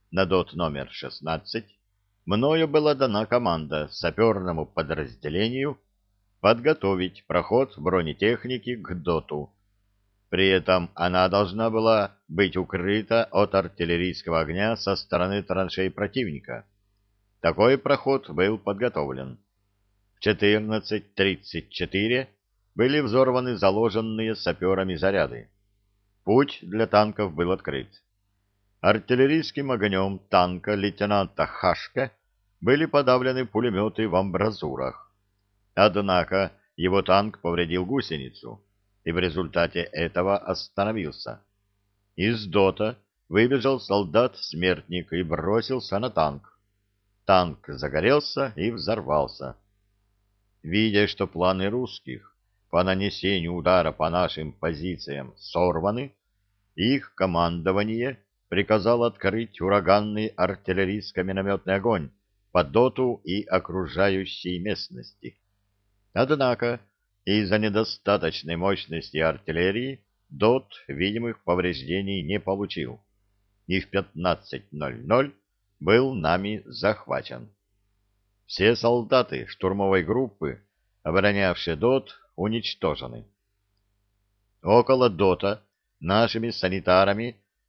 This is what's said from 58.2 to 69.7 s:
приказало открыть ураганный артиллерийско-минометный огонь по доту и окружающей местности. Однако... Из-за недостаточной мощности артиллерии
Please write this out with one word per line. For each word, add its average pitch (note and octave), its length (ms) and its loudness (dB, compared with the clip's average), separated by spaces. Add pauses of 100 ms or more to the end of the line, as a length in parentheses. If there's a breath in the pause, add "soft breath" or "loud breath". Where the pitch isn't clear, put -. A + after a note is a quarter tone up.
приказало G#2+ 600 2
открыть - 540 -4
ураганный G#2 640 2
артиллерийско-минометный F#2+ 1500 -2
огонь G2 340 -2 (420)
по F2 120 4
доту A#2+ 600 0
и G2 200 -4
окружающей F#2 1160 -2
местности. - 800 -10 (760)
Однако... B2 640 0 (460)
Из-за G#2 340 2
недостаточной G2+ 960 0
мощности E2 640 -4
артиллерии F2+ 840 -2 (260)